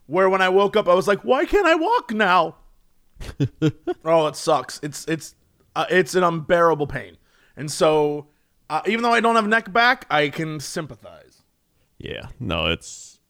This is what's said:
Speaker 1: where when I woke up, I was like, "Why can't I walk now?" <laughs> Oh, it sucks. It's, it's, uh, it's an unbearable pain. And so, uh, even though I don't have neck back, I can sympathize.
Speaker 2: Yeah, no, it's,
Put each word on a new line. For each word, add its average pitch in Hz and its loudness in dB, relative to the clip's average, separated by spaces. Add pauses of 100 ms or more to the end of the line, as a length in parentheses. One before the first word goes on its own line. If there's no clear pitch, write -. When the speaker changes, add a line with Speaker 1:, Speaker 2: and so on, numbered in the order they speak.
Speaker 1:
where 185 2
when 190 2
I 185 4
woke 196 2
up, 202 0
I 175 6
was 185 2
like, 196 2
"Why 254 2
can't 403 2
I 330 4
walk 381 0
now?" 180 2 (1040)
<laughs> 156 2 (320)
Oh, 160 2
it 143 -6
sucks. 139 -2
It's, 147 -10
it's, 156 -6 (420)
uh, 151 -2
it's 180 2
an 180 2
unbearable 165 2
pain. 101 -12 (400)
And 147 -10
so, 151 0 (440)
uh, 151 -4
even 226 0
though 240 2
I 233 2
don't 233 2
have 220 2
neck 220 -2
back, 240 0
I 151 2
can 156 -10
sympathize. 101 -14 (560)
Speaker 2:
Yeah, - -14 (120)
no, 82 -4
it's, - -8